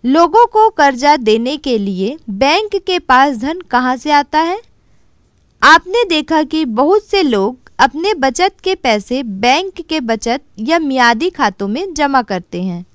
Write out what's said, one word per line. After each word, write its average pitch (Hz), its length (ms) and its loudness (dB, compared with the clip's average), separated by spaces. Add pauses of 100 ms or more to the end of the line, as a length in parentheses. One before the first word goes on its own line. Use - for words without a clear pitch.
लोगों 339 400 4
को 440 240 2
कर्जा 285 480 2
देने 233 400 0
के 262 200 -2
लिए 202 400 -4 (120)
बैंक 311 460 0
के 359 240 -2
पास 269 380 2
धन 311 240 -6
कहाँ 254 360 -2
से 294 140 -4
आता 285 280 2
है? 349 220 -2 (1000)
आपने 359 420 4
देखा 311 380 0
कि 311 220 -2
बहुत 285 380 -2
से 392 180 0
लोग 233 360 0 (220)
अपने 320 340 0
बचत 339 400 -2 (100)
के 370 120 -2
पैसे 247 480 -4
बैंक 247 500 -2 (160)
के 320 100 -2
बचत 233 420 -4 (180)
या 311 200 0
मियादी 262 500 0
खातों 214 380 -4
में 320 260 -6
जमा 277 280 0
करते 180 420 -8
हैं। 180 320 -8